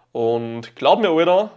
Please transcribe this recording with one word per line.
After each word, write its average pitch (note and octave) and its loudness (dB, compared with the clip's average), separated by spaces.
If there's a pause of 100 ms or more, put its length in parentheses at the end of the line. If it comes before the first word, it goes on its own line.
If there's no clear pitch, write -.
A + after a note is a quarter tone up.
(120)
Und A#2 -4
glaub F3 2
mir, G#3 0
Alter, F3 2